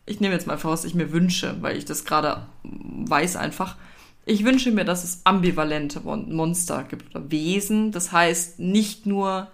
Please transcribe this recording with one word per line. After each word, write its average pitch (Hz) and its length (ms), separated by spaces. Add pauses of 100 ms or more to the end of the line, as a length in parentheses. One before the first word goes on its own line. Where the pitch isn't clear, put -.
ich - 140
nehme 196 140
jetzt 175 120
mal 156 120
voraus, 160 260
ich 165 100
mir 165 180
wünsche, 175 480
weil 151 160
ich 143 80
das 147 200
gerade 151 420 (160)
weiß - 720
einfach. - 400 (500)
Ich 208 180
wünsche 254 260
mir, 202 140
dass 180 200
es - 200
ambivalente 156 760
Mon-, - 340
Monster 160 540
gibt - 260
oder 143 160
Wesen. 196 600
Das 180 220
heißt, 170 480
nicht 202 460
nur 196 480